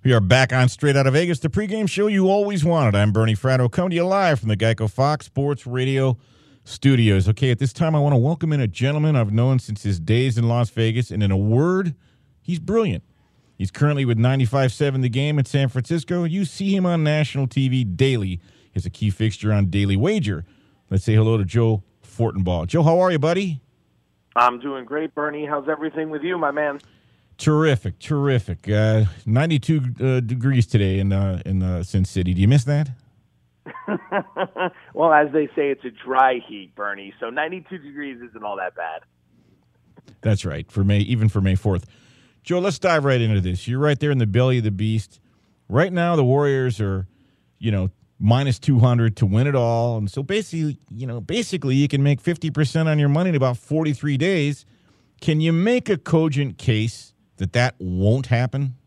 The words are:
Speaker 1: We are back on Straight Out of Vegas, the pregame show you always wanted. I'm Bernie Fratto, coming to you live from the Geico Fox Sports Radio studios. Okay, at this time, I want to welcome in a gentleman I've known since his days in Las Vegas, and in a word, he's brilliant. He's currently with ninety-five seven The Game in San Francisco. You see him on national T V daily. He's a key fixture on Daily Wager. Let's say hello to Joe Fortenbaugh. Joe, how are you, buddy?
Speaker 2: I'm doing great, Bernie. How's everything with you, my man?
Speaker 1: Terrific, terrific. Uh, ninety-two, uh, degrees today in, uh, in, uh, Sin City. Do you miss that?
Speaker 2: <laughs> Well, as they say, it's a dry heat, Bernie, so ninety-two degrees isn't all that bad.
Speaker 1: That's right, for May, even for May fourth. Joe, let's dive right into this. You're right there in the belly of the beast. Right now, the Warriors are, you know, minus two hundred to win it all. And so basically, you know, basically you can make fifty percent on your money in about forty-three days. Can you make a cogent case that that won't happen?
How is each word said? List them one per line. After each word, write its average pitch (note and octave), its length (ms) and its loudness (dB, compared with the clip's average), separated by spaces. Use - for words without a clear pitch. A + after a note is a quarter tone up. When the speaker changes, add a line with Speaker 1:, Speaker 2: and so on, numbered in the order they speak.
Speaker 1:
We C3 100 4
are A2+ 80 6
back B2 320 4
on B2+ 160 4
Straight C#3+ 280 2
Out C#3 100 4
of C3 80 2
Vegas, E3+ 260 0
the D#3+ 80 -2
pregame G#3 400 -2
show G3+ 180 0
you G3 220 2
always G3+ 360 0
wanted. D#3 300 2
I'm G#2 180 2
Bernie A2 220 2
Fratto, B2+ 360 0
coming F#3 200 -2
to E3 60 -2
you E3+ 80 0
live F3+ 360 2
from A2 80 -4
the G#2+ 80 0
Geico A2 340 0
Fox C#3+ 360 0
Sports C#3 400 -4
Radio C3 500 0
studios. A2 640 4
Okay, B2 220 2
at A#2 80 2
this C3+ 140 0
time, D#3+ 220 0
I D3+ 40 2
want C#3+ 140 2
to C3+ 40 4
welcome D#3 360 0
in D3 80 0
a B2 60 0
gentleman D3+ 480 0
I've A2 180 0
known B2+ 260 2
since - 240 -8
his G2 180 -2
days A2+ 380 2
in A#2 100 2
Las A#2 220 0
Vegas, A2+ 400 -2
and G#2+ 120 -2
in G2+ 80 2
a F#2+ 60 0
word, D3+ 580 0
he's E3+ 200 -6
brilliant. F#3 440 -2
He's G2+ 120 -6
currently C#3+ 340 0
with A#2+ 140 0
ninety-five C3 540 2
seven C#3 280 -2
The B2+ 80 0
Game C#3+ 300 -2
in C3+ 60 2
San C3+ 240 0
Francisco. E3 560 -4
You F3+ 200 -2
see G3 300 -4
him F#3+ 120 0
on E3+ 160 0
national D3+ 460 0
T C3+ 200 0
V B2+ 160 0
daily. G2 560 0
He's - 140 -6
a F#2 40 -6
key G#2+ 200 -2
fixture G#2+ 420 -2
on G2+ 180 2
Daily G2 260 0
Wager. G#2+ 480 -2
Let's F#2+ 160 -2
say G#2+ 100 0
hello A2 220 4
to G2+ 80 0
Joe A2+ 380 0
Fortenbaugh. F2+ 640 -2
Joe, D#3+ 160 0
how E3 160 4
are - 100 2
you, E3 80 0
buddy? E3 420 -2
Speaker 2:
I'm A#2+ 240 4
doing C3+ 240 -8
great, D3 300 -6
Bernie. D3 320 -6
How's C#3+ 220 -4
everything D#3 420 -6
with D3+ 120 -8
you, F3+ 160 -4
my D3 140 -2
man? C#3+ 280 -4
Speaker 1:
Terrific, D3+ 600 0
terrific. C#3 720 -2
Uh, G#2+ 360 2
ninety-two, D3+ 560 0
uh, C3 200 0
degrees B2 460 0
today G2 320 0
in, G2 140 0
uh, G2 320 -2
in, F#2+ 180 -2
uh, F2+ 200 -2
Sin F#2 220 0
City. F2+ 300 -2
Do F2 60 0
you G2 80 4
miss C3 160 4
that? D3 260 -2
Speaker 2:
<laughs> - 1040 -8
Well, D#3+ 180 2
as D3+ 200 4
they D3+ 160 0
say, C#3+ 220 -2
it's C3+ 140 -6
a B2 60 -10
dry C3 580 0
heat, G2+ 260 -16
Bernie, G2 460 -10
so A#2 80 -10
ninety-two D#3+ 480 -8
degrees C#3+ 460 -14
isn't A2 200 -18
all G#2 140 -8
that F#2 180 -8
bad. E2 280 -12
Speaker 1:
That's G#2 240 -2
right, D#2+ 260 -10
for G2+ 100 -2
May, G2+ 180 2
even A2 280 0
for G2+ 140 -2
May F#2+ 120 0
fourth. F#2 300 -2
Joe, F3+ 180 -2
let's F#3 180 -2
dive E3 260 2
right C3 160 2
into G#2+ 220 2
this. F2+ 260 -4
You're B2+ 120 -2
right D3 200 0
there D3 100 0
in C#3 60 2
the A#2 100 2
belly B2+ 320 2
of A2+ 60 -2
the G#2+ 60 0
beast. G#2+ 500 -4
Right E3+ 240 2
now, F3 240 0
the D3 80 2
Warriors C3 560 0
are, F#2+ 260 -2
you A2+ 120 -4
know, G2 200 -2
minus B2 400 2
two C3+ 200 2
hundred A#2 400 2
to A2+ 80 2
win G#2+ 200 2
it C#3+ 80 -2
all. A#2 440 0
And G2+ 120 -4
so C#3 120 -8
basically, E3 560 -4
you A#2+ 160 -10
know, A#2+ 140 -8
basically D#3+ 540 -4
you C#3+ 140 2
can C#3 140 0
make C#3+ 200 0
fifty E3 280 -4
percent D#3 380 0
on D3+ 100 0
your C#3+ 120 2
money E3+ 180 2
in E3 80 0
about B2+ 220 0
forty-three D3+ 580 -2
days. D3 480 -2
Can D#3 220 0
you E3 100 2
make A3 380 0
a F#3 80 0
cogent D3 580 0
case - 560 -2
that F#2+ 160 -6
that A#2+ 260 0
won't G2+ 480 0
happen? B2+ 500 -2